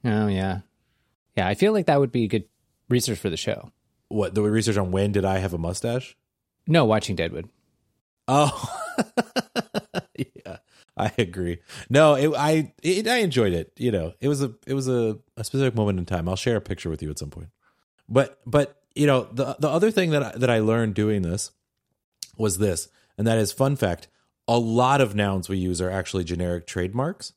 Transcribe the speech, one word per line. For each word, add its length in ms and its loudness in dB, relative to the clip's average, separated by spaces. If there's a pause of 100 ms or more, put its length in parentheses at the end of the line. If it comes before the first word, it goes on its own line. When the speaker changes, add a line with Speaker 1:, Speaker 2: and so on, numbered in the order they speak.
Speaker 1:
Oh, 240 2
yeah. 320 -2 (760)
Yeah, 100 0
I 80 0
feel 180 2
like 140 0
that 140 4
would 120 2
be 140 0
good 180 -2 (440)
research 300 0
for 120 -4
the 60 -4
show. 340 -6 (380)
Speaker 2:
What, 260 -2
the 80 2
research 340 2
on 140 0
when 220 0
did 120 2
I 140 2
have 160 -2
a 40 -4
mustache? 580 -6 (500)
Speaker 1:
No, 180 4
watching 320 2
Deadwood. 320 -6 (800)
Speaker 2:
Oh. 480 0 (240)
<laughs> 60 0 (1400)
Yeah, 120 -14 (400)
I 220 -2
agree. 400 -2 (300)
No, 280 6
it, 200 2
I, 360 0 (100)
it, 240 0
I 120 2
enjoyed 340 2
it. 240 -4
You 160 0
know, 280 -2
it 60 -4
was 160 0
a, 100 -4 (140)
it 80 -4
was 140 -2
a, 280 0 (200)
a 80 -8
specific 320 0
moment 240 2
in 60 -4
time. 220 -2
I'll 60 0
share 220 0
a 40 0
picture 300 -8
with 140 -6
you 60 -6
at 100 -10
some 100 -10
point. 180 -16 (600)
But, 360 0
but, 320 0 (200)
you 100 2
know, 260 2
the, 280 -2
the 80 0
other 240 2
thing 180 2
that 120 2
I, 160 -6
that 120 2
I 80 4
learned 360 2
doing 280 0
this 300 -4 (840)
was 220 0
this, 300 0 (280)
and 120 2
that 100 4
is, 140 0
fun 240 0
fact, 320 -2 (400)
a 100 4
lot 420 4
of 140 2
nouns 340 0
we 100 -2
use 220 -2
are 100 0
actually 340 -2
generic 420 -4
trademarks. 720 -6